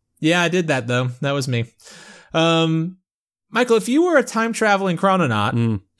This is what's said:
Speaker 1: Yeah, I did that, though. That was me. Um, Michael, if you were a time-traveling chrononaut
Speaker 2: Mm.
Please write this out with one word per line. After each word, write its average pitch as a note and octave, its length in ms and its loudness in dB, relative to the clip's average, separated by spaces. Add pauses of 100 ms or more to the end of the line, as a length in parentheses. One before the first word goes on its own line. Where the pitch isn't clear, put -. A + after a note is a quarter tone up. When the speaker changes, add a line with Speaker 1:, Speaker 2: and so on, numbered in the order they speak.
(200)
Speaker 1:
Yeah, E3+ 220 2
I E3+ 80 0
did F3 180 -2
that, C3 200 -2
though. B2 240 -2 (100)
That C#3+ 100 -2
was C#3 160 -4
me. A#2 180 -2 (680)
Um, E3 640 0 (520)
Michael, A#3 280 2
if G#3 100 -2
you C#4 160 2
were F4 140 2
a B3+ 60 4
time-traveling G#3 760 0
chrononaut D#3 560 0
Speaker 2:
Mm. A#2 280 0 (180)